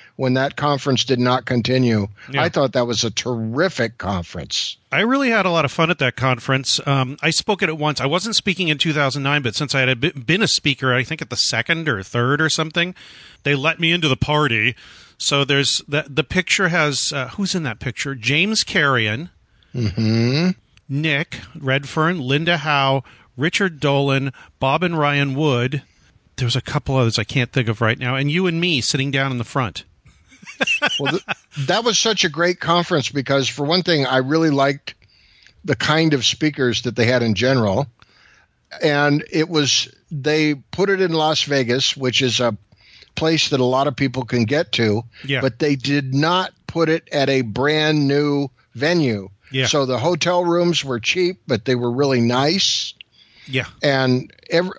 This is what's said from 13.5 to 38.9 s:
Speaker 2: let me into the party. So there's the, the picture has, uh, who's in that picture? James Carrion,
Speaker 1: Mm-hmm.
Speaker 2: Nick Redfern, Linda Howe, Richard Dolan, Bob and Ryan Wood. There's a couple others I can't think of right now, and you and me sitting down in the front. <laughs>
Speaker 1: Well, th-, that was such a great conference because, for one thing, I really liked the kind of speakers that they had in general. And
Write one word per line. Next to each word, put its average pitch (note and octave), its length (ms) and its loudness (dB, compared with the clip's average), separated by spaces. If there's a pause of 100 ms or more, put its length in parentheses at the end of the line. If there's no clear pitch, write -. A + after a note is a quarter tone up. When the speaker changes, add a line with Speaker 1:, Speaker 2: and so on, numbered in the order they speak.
Speaker 2:
let D#3 240 0
me E3 140 2
into E3 160 0
the C3 80 2
party. B2+ 580 2 (420)
So C#3+ 280 0
there's C#3 420 0
the, D3 220 -2
the C#3+ 140 -2
picture F#3 460 0
has, D3+ 440 0
uh, C3 160 -6
who's - 240 -4
in F3 100 -4
that A#2 160 -6
picture? C#3 360 -6
James D3+ 480 0
Carrion, C3+ 680 0 (460)
Speaker 1:
Mm-hmm. A2+ 720 2 (400)
Speaker 2:
Nick D3 520 -2 (160)
Redfern, D3 640 0
Linda D3+ 380 0
Howe, C#3 460 2 (340)
Richard E3 420 -2
Dolan, C#3 540 0 (260)
Bob C#3+ 240 0
and F3 140 -2
Ryan C#3+ 380 2
Wood. C3+ 480 0 (540)
There's A#2+ 180 0
a C3 60 -2
couple - 340 -2
others A#2 240 2
I G#2 40 0
can't B2 280 -2
think A#2+ 160 0
of A2 140 -2
right A#2 180 2
now, B2+ 160 -2
and C#3+ 160 0
you F3+ 160 2
and E3 120 0
me E3+ 220 0
sitting C3+ 300 -2
down C3+ 200 0
in B2 60 -2
the A#2 60 -2
front. A#2 460 -4
<laughs> - 40 -20 (1040)
Speaker 1:
Well, C#3 140 -2
th-, G3 100 -4 (440)
that G#3+ 180 2
was A3 120 2
such A3 280 2
a E3+ 40 0
great E3+ 300 0
conference E3 500 2
because, C#3 380 0
for C#3+ 180 -4
one F3 160 2
thing, D#3 240 2
I C3 120 2
really D3+ 320 2
liked C#3+ 440 0 (680)
the C#3 120 -2
kind D#3 380 2
of B2+ 120 2
speakers C#3+ 560 0
that A#2+ 160 -6
they A#2 80 2
had B2 180 2
in A2+ 100 2
general. A#2+ 540 2 (960)
And D3 480 4